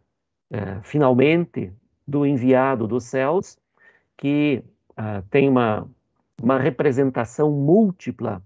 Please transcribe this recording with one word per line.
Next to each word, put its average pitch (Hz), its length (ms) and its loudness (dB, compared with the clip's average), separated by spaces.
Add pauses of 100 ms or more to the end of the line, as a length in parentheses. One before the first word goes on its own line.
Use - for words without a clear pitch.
(500)
é, 98 320 -8
finalmente, 139 880 0 (360)
do 143 180 -2
enviado 127 640 2
dos 120 160 -4
céus, 139 540 -4 (580)
que, 143 480 -2 (320)
ah, 107 320 -8
tem 139 180 2
uma, 120 400 0 (540)
uma 131 180 0
representação 135 920 0
múltipla 143 960 0